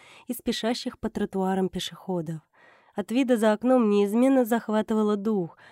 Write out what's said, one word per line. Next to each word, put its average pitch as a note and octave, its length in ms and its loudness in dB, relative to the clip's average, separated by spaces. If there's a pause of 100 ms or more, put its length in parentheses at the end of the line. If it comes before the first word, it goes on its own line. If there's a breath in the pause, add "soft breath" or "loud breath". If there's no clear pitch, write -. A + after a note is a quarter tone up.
(280 loud breath)
и B3 60 -8
спешащих - 680 -6
по G#3+ 100 -6
тротуарам F#3+ 600 -2
пешеходов. E3 720 -8 (520 soft breath)
От G#3 200 -6
вида B3 240 2
за G#3+ 160 4
окном A#3+ 360 2
неизменно A#3 540 4
захватывало G#3+ 720 0
дух, G3+ 420 -2 (140 loud breath)